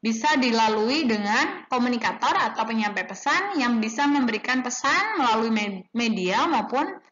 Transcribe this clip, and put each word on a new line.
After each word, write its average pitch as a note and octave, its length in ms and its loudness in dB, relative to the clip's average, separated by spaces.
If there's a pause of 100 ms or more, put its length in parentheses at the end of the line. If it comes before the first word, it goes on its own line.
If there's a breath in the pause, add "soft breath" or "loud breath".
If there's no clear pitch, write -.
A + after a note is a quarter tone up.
bisa A3+ 360 0
dilalui A3+ 720 2
dengan A3 600 0
komunikator A#3+ 640 0
atau A3+ 360 0
penyampai G#3 400 -2
pesan F4 480 -2
yang A#3+ 240 2
bisa A3 240 0
memberikan B3+ 600 0
pesan E4 560 0
melalui A3+ 320 2
me-, G3+ 320 -2 (120)
media A3 520 0
maupun C4 360 0 (280 soft breath)